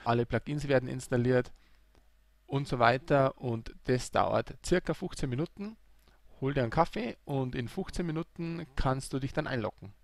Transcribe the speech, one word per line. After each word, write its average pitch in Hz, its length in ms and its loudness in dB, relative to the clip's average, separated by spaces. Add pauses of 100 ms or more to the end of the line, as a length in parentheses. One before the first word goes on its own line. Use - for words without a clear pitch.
alle 120 220 2
Plugins 147 420 -2
werden 127 220 2
installiert 127 600 0 (960)
und 139 220 -2
so 127 100 -2
weiter 135 600 4
und 117 360 -4 (100)
das 127 260 0
dauert 107 440 2 (100)
circa 175 280 2
fünfzehn - 380 -6
Minuten. 185 480 -6 (640)
Hol 135 100 0
dir 139 100 2
einen 117 80 0
Kaffee 214 540 0
und 131 300 -4
in 123 140 -4
fünfzehn - 360 -6
Minuten 165 640 -6 (100)
kannst 135 380 0
du 135 60 -2
dich 135 120 -4
dann - 140 -2
einloggen. 104 580 -6